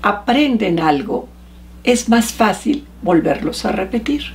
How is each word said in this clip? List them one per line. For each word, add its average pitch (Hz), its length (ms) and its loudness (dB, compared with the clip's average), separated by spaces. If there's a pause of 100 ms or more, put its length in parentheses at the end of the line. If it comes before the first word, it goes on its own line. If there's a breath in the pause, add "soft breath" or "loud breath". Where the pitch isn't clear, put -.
aprenden 214 800 0
algo, 143 480 -2 (560)
es 240 240 2
más 226 240 2
fácil - 540 0 (160)
volverlos 160 640 0
a - 60 0
repetir. 226 500 -2 (120)